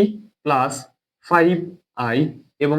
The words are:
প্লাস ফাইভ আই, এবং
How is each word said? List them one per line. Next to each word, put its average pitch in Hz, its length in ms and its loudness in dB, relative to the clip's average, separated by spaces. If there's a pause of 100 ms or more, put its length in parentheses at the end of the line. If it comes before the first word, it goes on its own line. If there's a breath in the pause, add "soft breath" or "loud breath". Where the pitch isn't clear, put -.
(420)
প্লাস 139 300 0 (540)
ফাইভ 175 280 4 (420)
আই, 120 220 -2 (420)
এবং 147 180 0